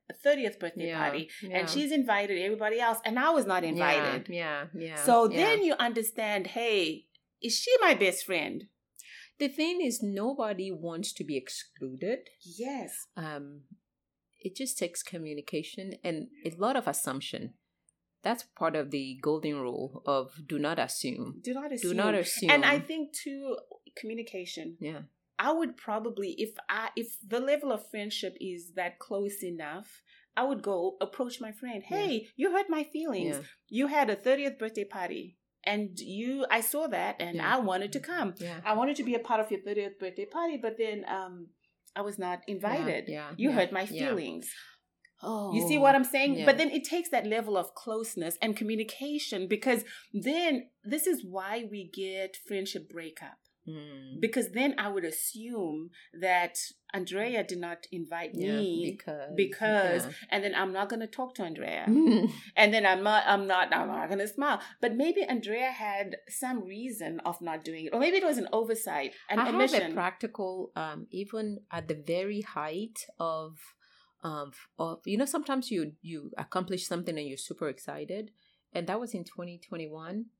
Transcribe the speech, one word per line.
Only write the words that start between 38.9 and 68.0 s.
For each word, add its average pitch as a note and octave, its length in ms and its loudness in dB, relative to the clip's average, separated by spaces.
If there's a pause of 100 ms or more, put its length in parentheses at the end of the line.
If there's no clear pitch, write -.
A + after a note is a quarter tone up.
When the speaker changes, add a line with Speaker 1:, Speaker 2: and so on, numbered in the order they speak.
Speaker 1:
to D4 60 -2
be A#3+ 120 0
a A#3 40 2 (100)
part A3+ 120 4
of G#3+ 100 0
your G3 100 -2
thirtieth G3+ 380 -2
birthday F#3+ 260 -6
party, D#4+ 320 -2
but A3 200 -4
then, G#3+ 300 -2
um, F3+ 420 -6 (460)
I G3 60 -4
was G3+ 160 -4
not F3+ 300 -2
invited. G#3 600 -2
Speaker 2:
Yeah, D3+ 220 -8
yeah, D#3 80 -12
Speaker 1:
You A#3 120 4
Speaker 2:
yeah, C4+ 60 2
Speaker 1:
hurt F#3 160 4
my F#3+ 100 -2
Speaker 2:
yeah, G3 280 -4
Speaker 1:
feelings." D3+ 420 -4 (720)
Speaker 2:
Oh. G#3+ 280 -4
Speaker 1:
You - 140 2
see D4+ 100 4
what C#4 180 10
I'm C4+ 80 8
saying? C4+ 320 2
Speaker 2:
Yeah. D#3+ 100 2
Speaker 1:
But C4+ 120 8
then D#4 120 4
it D4 140 0
takes E4+ 260 -2
that A3+ 160 2
level G#3+ 320 0
of F3 180 -2
closeness A3 680 -4
and G#3+ 160 0
communication, A3 920 -4
because A3 360 2 (280)
then C4+ 580 0 (140)
this C#4+ 240 0
is C4+ 160 2
why G3 460 -4
we G3+ 180 -8
get F#3+ 480 -6 (120)
friendship F#3+ 420 -4
breakup. D#3+ 480 -12 (280)
Speaker 2:
Mm. D3 540 -14
Speaker 1:
Because A3+ 320 2
then B3+ 260 2
I G#3 120 0
would G3 160 -2
assume E3+ 840 -4 (280)
that F3+ 380 2 (360)
Andrea G3 520 0
did F3 140 -4
not E3+ 340 -8
invite E3+ 400 -6
Speaker 2:
Yeah, G3 240 0
Speaker 1:
me F3 400 0
Speaker 2:
because, D3 400 -8
Speaker 1:
because, G3 680 4
Speaker 2:
yeah. B2+ 60 -6 (200)
Speaker 1:
and G3 120 2
then G3+ 100 0
I'm F#3+ 200 2
not G3 160 0
gonna A3+ 180 -4
talk B3+ 280 -6
to A3 80 -4
Andrea. E2+ 420 -4
Speaker 2:
<laughs> - 40 0
Mm. A#3 400 8 (280)
Speaker 1:
And G#3 160 10
then A3 120 6
I'm F#3+ 180 6
not, G#3+ 220 6
I'm G3 220 6
not, F#3 260 4
I'm - 140 2
not D#3+ 220 -2
gonna G3 180 0
smile. C#4 320 0 (220)
But A3+ 160 2
maybe E4+ 260 4
Andrea A#3 480 0
had G3+ 460 -4 (100)
some B3+ 380 -4
reason G3 560 -8
of F3 200 -2
not D#3+ 220 -4
doing D#3+ 220 -8
it. D#3 80 -4
Or A3+ 80 4